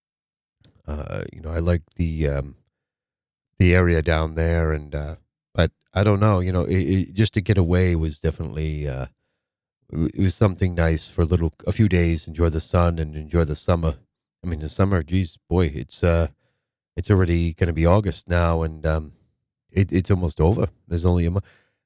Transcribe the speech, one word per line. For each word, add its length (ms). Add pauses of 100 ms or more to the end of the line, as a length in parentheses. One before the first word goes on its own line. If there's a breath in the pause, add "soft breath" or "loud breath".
(880)
Uh, 360 (100)
you 80
know, 80
I 100
like 220 (140)
the, 340
um, 260 (1040)
the 160
area 260
down 340
there, 360
and, 240
uh, 200 (380)
but 180 (220)
I 120
don't 160
know, 180
you 140
know, 100
it, 140
it, 360
just 200
to 80
get 160
away 400
was 220
definitely, 680
uh, 200 (840)
it 280
was 140
something 400
nice 340
for 140
a 40
little, 280 (140)
a 40
few 160
days, 400
enjoy 220
the 120
sun 360
and 180
enjoy 280
the 120
summer. 400 (480)
I 40
mean, 120
the 100
summer, 340
geez, 340 (120)
boy, 240
it's, 300
uh, 260 (680)
it's 160
already 420
gonna 200
be 120
August 420
now, 340
and, 240
um, 280 (580)
it, 200
it's 200
almost 300
over. 280 (180)
There's 180
only 200
a 60
month, 140 (400 soft breath)